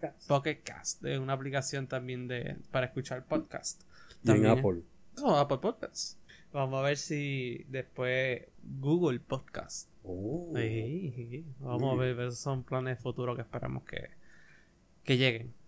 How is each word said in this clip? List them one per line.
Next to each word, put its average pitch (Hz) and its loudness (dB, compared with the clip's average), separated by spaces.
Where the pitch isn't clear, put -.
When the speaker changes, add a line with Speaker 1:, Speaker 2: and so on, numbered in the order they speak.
Speaker 1:
Cast. - -8
Speaker 2:
Pocket 147 0
Cast, - -8
es 139 0
una 131 -2
aplicación 135 -2
también 127 -4
de, 123 -4
para 127 2
escuchar 131 -6
podcast. - -4
Speaker 1:
Y 113 6
en 107 8
Speaker 2:
También 110 8
Speaker 1:
Apple. 92 2
Speaker 2:
No, 247 6
Apple 139 4
Podcast. - -4
Vamos 135 0
a 135 2
ver 143 2
si 139 -2
después 127 0
Google 139 2
Podcast. - -6
Speaker 1:
Oh. 117 -4
Speaker 2:
Sí, 117 -2
sí, 117 -8
sí. 147 -8
Vamos 127 -2
Speaker 1:
Muy 135 2
Speaker 2:
a 127 2
ver, 127 0
Speaker 1:
bien. 123 -2
Speaker 2:
esos 117 -6
son 135 -2
planes 131 -2
futuros 123 -2
que 127 -6
esperamos 131 -4
que, - -8
que 135 4
lleguen. 123 2